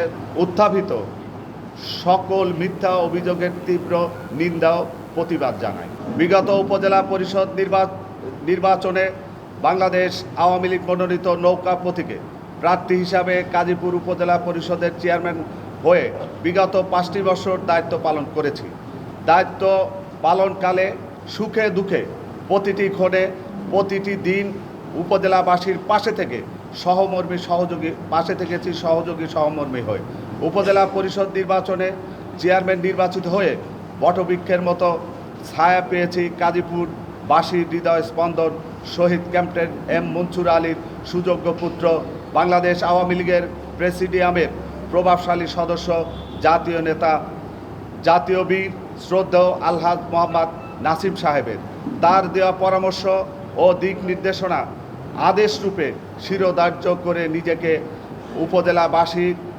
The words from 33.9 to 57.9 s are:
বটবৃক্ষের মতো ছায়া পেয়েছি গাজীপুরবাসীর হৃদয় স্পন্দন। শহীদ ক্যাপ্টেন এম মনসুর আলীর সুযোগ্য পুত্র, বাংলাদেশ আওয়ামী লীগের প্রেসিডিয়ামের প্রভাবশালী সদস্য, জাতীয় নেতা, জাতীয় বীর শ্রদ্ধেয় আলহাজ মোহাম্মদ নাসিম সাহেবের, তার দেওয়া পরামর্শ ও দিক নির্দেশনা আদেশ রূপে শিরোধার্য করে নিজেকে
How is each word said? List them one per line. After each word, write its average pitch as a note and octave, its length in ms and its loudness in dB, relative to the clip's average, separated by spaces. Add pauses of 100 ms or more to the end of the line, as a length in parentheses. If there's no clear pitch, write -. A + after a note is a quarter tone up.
বটবৃক্ষের F3 600 2
মতো F3 260 2 (600)
ছায়া F3+ 400 4
পেয়েছি F3 360 0 (160)
গাজীপুরবাসীর E3+ 1300 0
হৃদয় E3 360 0
স্পন্দন। E3 460 0 (440)
শহীদ F3 360 2
ক্যাপ্টেন F3 380 0 (200)
এম E3+ 220 0
মনসুর F3 380 -2
আলীর E3 280 4 (280)
সুযোগ্য F3 420 0 (140)
পুত্র, E3+ 240 -2 (480)
বাংলাদেশ F3 500 4
আওয়ামী F3+ 340 2
লীগের F3 260 2 (320)
প্রেসিডিয়ামের F3 760 2 (400)
প্রভাবশালী F3 560 2 (100)
সদস্য, E3+ 320 -2 (520)
জাতীয় E3 400 4
নেতা, D#3+ 300 2 (920)
জাতীয় F3+ 400 4
বীর F#3+ 280 0 (320)
শ্রদ্ধেয় F#3 480 4 (180)
আলহাজ E3+ 300 2 (100)
মোহাম্মদ E3+ 400 2 (320)
নাসিম E3 340 0
সাহেবের, B2+ 440 0 (420)
তার F#3 300 8
দেওয়া F#3 300 4
পরামর্শ F#3+ 420 2 (540)
ও D#3+ 80 6 (160)
দিক F#3 220 0
নির্দেশনা F#3 560 -2 (680)
আদেশ G#3 220 4 (100)
রূপে F#3+ 260 -2 (340)
শিরোধার্য F3 640 0 (180)
করে E3+ 200 0 (120)
নিজেকে E3 360 0 (720)